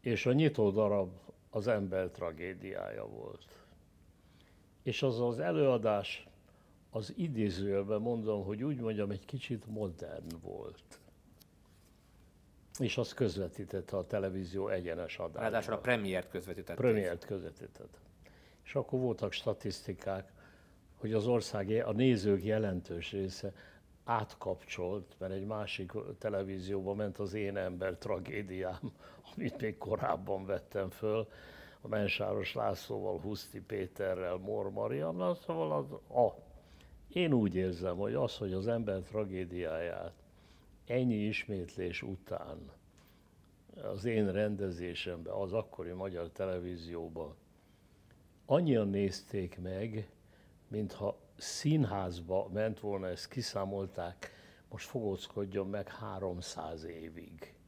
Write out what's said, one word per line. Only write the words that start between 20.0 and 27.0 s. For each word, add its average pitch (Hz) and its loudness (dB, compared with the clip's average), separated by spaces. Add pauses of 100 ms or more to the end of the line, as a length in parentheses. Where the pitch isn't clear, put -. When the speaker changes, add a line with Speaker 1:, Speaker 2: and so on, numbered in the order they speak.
Speaker 1:
hogy 107 -2
az 110 4
ország 107 2
je-, 110 4
a 113 0
nézők 104 6
jelentős 95 0
része 98 -4 (560)
átkapcsolt, 95 -4
mert 92 -4
egy 98 -4
másik 104 -4 (260)
televízióban 98 -2
ment 104 -2